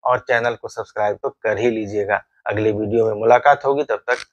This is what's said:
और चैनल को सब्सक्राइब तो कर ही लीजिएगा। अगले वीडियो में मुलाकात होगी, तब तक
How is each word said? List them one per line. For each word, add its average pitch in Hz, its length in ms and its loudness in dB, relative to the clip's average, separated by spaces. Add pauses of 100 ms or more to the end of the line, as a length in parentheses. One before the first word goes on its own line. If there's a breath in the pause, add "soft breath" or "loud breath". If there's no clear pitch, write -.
और 123 140 0
चैनल 120 360 0
को 110 140 -14
सब्सक्राइब 104 540 -4
तो 139 100 -4
कर 107 260 -4
ही 120 120 2
लीजिएगा। 104 520 -4 (240)
अगले 110 260 -2
वीडियो 107 340 0
में 110 80 -2
मुलाकात 123 500 4
होगी, 139 200 0
तब 113 220 -4
तक 123 260 -4